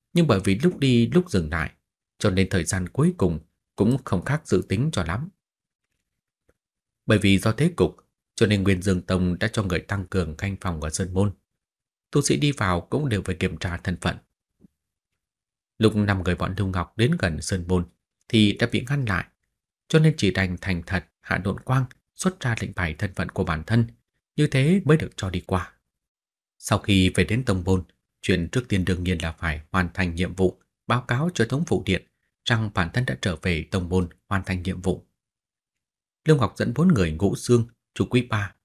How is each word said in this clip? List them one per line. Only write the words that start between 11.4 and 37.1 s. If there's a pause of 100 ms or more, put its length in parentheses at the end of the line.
Tu
sĩ
đi
vào
cũng
đều
phải
kiểm
tra
thân
phận. (1600)
Lúc
năm
người
bọn
Lưu
Ngọc
đến
gần
Sơn
Môn (420)
thì
đã
bị
ngăn
lại, (600)
cho
nên
chỉ
đành
thành
thật (140)
hạ
độn
quang, (300)
xuất
ra
lệnh
bài
thân
phận
của
bản
thân, (480)
như
thế
mới
được
cho
đi
qua. (840)
Sau
khi
về
đến
tông
môn, (380)
chuyện
trước
tiên
đương
nhiên
là
phải (100)
hoàn
thành
nhiệm
vụ, (260)
báo
cáo
cho
thống
phụ
điện (380)
rằng
bản
thân
đã
trở
về
tông
môn (180)
hoàn
thành
nhiệm
vụ. (1200)
Lưu
Ngọc
dẫn
bốn
người